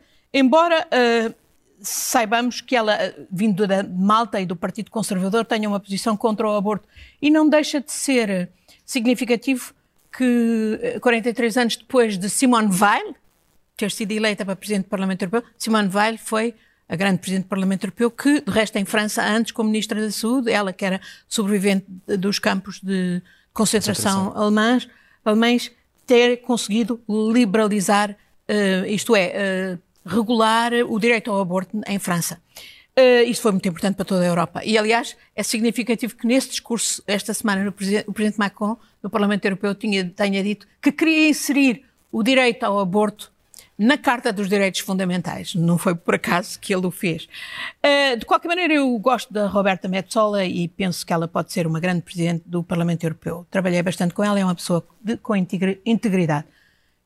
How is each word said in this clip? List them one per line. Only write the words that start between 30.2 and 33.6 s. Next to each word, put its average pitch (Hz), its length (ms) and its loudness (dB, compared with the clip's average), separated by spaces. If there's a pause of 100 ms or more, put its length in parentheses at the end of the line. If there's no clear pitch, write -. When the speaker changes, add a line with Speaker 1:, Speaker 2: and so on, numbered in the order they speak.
Speaker 1:
o 226 120 -4
direito 226 320 0
ao 196 100 0
aborto 190 460 -4
em 202 120 -4
França. 175 440 -4 (520)
Eh, 247 300 6
isto 240 180 0
foi 214 100 2
muito 190 140 -2